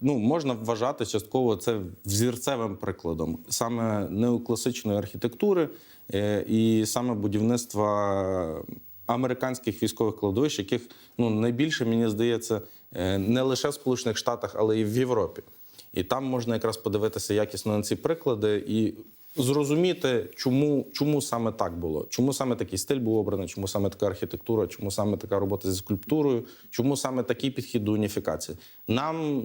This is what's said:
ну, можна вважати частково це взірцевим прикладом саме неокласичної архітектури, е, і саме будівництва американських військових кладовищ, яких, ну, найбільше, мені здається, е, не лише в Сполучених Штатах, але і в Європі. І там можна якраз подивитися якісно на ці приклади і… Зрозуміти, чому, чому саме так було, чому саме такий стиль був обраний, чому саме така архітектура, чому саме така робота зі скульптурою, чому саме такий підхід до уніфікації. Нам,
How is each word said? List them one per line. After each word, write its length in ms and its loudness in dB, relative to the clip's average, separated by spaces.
ну, 180 2
можна 360 2
вважати 520 -2
частково 500 0
це 240 -2
взірцевим 720 0
прикладом 600 -4
саме 600 0
неокласичної 880 0
архітектури, 720 0
е, 340 2
і 380 4
саме 280 0
будівництва 1500 0
американських 760 -2
військових 340 0
кладовищ, 420 0
яких, 240 -2
ну, 120 2
найбільше, 540 2
мені 240 2
здається, 520 0
е, 240 0
не 240 2
лише 260 2
в 60 0
Сполучених 420 0
Штатах, 420 -2
але 200 4
і 60 2
в 120 0
Європі. 460 0
І 100 0
там 200 -2
можна 300 0
якраз 220 0
подивитися 580 -2
якісно 420 0
на 60 0
ці 140 -2
приклади 720 0
і… 280 0
Зрозуміти, 1000 2
чому, 560 2
чому 300 0
саме 300 -2
так 260 -2
було, 320 -2
чому 220 2
саме 240 0
такий 220 -4
стиль 200 0
був 180 2
обраний, 320 0
чому 200 -6
саме 220 0
така 160 -2
архітектура, 600 -2
чому 240 -6
саме 260 0
така 220 -2
робота 320 0
зі 60 0
скульптурою, 680 0
чому 260 0
саме 260 -2
такий 280 0
підхід 340 -4
до 80 2
уніфікації. 640 -2
Нам, 560 0